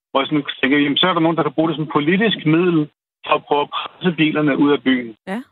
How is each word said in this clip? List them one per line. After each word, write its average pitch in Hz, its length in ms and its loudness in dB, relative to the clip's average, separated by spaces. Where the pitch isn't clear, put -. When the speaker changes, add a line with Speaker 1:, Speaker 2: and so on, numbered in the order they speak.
Speaker 1:
Hvor 135 100 -2
jeg 131 60 -2
sådan 147 180 -2
tænker, 139 160 2
jamen, 143 180 0
så 175 100 2
er 185 80 0
der 165 60 0
nogen, 160 160 2
der 160 60 0
kan 147 100 -2
bruge 160 160 0
det 160 80 -4
som 156 220 -8
politisk 185 480 0
middel 160 420 2
for - 80 0
at - 100 -2
prøve 147 180 0
at 143 80 -6
presse - 420 -4
bilerne 151 460 0
ud 143 140 4
af 131 100 0
byen. 123 340 -2
Speaker 2:
Ja. 208 260 -8